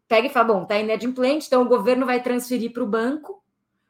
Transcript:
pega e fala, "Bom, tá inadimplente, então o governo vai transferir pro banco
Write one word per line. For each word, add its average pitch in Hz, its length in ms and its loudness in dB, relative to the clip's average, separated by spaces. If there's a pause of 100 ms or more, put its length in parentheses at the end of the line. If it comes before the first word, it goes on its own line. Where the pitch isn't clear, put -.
pega 233 200 2
e - 20 -2
fala, 226 240 2
"Bom, 180 120 0
tá 208 120 -2
inadimplente, 247 720 -2
então 254 160 2
o 240 40 0
governo 247 380 2
vai 247 160 0
transferir 247 500 -4
pro 247 140 -4
banco 240 580 -4 (460)